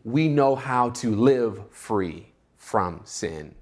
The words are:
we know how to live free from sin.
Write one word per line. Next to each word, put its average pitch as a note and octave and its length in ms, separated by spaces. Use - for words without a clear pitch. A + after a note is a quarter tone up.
we D3+ 240
know C#3 260
how B2 360
to A#2 220
live A#2 460
free F#2 560
from F2 480
sin. D#2 580